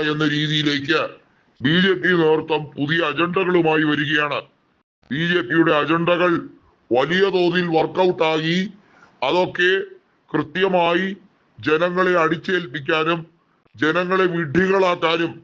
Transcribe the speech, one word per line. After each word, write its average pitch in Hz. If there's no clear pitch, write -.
എന്ന 151
രീതിയിലേക്ക് 147
ബി 143
ജെ 190
പി 180
നേതൃത്വം 156
പുതിയ 151
അജണ്ടകളുമായി 170
വരികയാണ്. 147
ബി 160
ജെ 175
പിയുടെ 160
അജണ്ടകൾ 170
വലിയ 170
തോതിൽ 180
വർക്കൗട്ട് 175
ആയി 160
അതൊക്കെ 180
കൃത്യമായി 180
ജനങ്ങളെ 175
അടിച്ചേൽപ്പിക്കാനും 160
ജനങ്ങളെ 180
വിഡ്ഢികളാക്കാനും 170